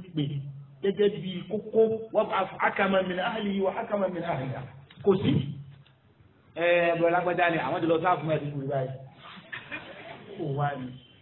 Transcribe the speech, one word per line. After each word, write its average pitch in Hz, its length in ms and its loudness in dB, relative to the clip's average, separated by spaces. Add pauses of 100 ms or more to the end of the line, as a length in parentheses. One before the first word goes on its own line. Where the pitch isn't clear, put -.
pè 151 220 -4 (560)
gẹ́gẹ́ 196 340 2
bí 185 300 -6
kókó, 220 680 0
wa 202 140 2
ba'ath - 300 -2
hakaman 196 540 2
min 180 120 -2
ahlihi 202 420 -2
wa 190 120 2
hakaman 208 380 -2
min 170 120 -4
ahliha. 131 380 -4 (380)
Kò 196 160 6
sí. - 400 0 (960)
Ẹ, 170 440 4
bọ̀dọ̀ 165 160 4
lágbájá 175 400 4
ni, 165 60 2
àwọn 156 240 -2
ti 165 60 2
lọ 160 120 4
sáà 175 180 4
fún 151 140 -2
ẹ̀ 151 100 2
nínú 143 200 -6
ìwà 135 180 -2
yìí. 127 180 -4 (1300)
Kò 180 140 -8
wá 143 280 -2
ni. 127 160 -8 (320)